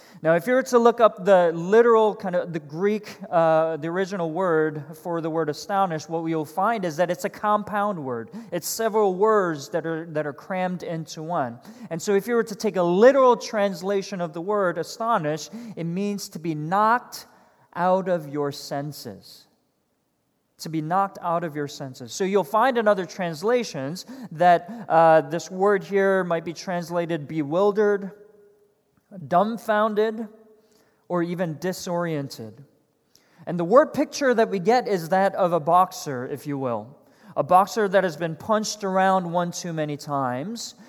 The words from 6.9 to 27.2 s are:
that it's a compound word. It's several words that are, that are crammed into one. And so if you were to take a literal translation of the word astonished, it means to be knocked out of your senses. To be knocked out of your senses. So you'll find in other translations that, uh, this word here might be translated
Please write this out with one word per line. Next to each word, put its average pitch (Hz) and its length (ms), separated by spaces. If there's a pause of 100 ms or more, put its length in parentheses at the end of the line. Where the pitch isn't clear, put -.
that 170 120
it's 175 160
a 196 40
compound 208 680
word. 123 320 (220)
It's - 160
several 214 480
words 180 540
that 160 140
are, 165 280
that 151 160
are 143 60
crammed 185 500
into 165 400
one. 151 360 (300)
And 170 100
so 208 140
if 196 140
you 240 80
were 226 80
to 214 100
take 190 220
a 185 80
literal 240 520
translation 196 880
of 165 120
the 170 80
word 185 360
astonished, 165 760 (240)
it 165 100
means 196 440
to - 80
be 160 160
knocked 208 720 (500)
out 185 320
of 165 220
your 143 220
senses. 139 960 (1120)
To 175 100
be 156 140
knocked 196 400
out 170 200
of 151 120
your 147 120
senses. 127 460
So 196 120
you'll 190 180
find 226 340
in 220 100
other 190 200
translations 175 960 (280)
that, 170 360 (180)
uh, 160 340
this 151 280
word 190 340
here 196 400
might 170 220
be 170 80
translated 170 760